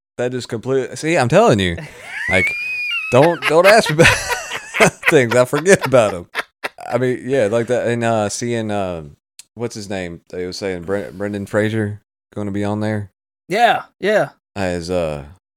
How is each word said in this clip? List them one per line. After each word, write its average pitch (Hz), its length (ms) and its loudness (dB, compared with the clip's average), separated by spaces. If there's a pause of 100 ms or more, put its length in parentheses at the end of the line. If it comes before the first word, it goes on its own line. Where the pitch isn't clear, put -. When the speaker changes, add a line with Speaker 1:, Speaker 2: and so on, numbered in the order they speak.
(180)
Speaker 1:
That 123 160 -2
just 123 160 -8
completely, 123 480 -2
see, 165 200 -2
I'm 123 120 2
telling 165 300 6
you. 87 220 0
Speaker 2:
<laughs> 151 60 -14 (440)
Speaker 1:
Like, - 140 2 (680)
don't, 160 340 4
don't 165 200 4
ask 214 240 6
me - 60 -2
about - 120 6
<laughs> - 840 0 (160)
things. 127 260 4
I 127 100 6
forget 170 420 2
about 117 260 4
'em. 87 160 -10 (580)
I 120 120 -2
mean, 123 280 -2
yeah, 123 200 2
like 113 180 0
that, 110 220 0
and, 120 160 0
uh, 110 260 2
seeing, 117 400 -4
uh, 90 360 -4 (500)
what's 113 180 -8
his 101 160 -12
name? 90 400 -8
They 90 160 -6
were 90 80 -8
saying 92 300 -6
Bre-, 92 280 -4
Brendan 101 360 -6
Fraser 107 540 -2 (340)
gonna 104 160 -6
be 101 120 -4
on 104 180 -2
there. 107 280 -4 (380)
Speaker 2:
Yeah, 208 380 2 (140)
yeah. 190 300 0 (260)
Speaker 1:
As, 87 360 -4
uh, 78 340 -2 (320)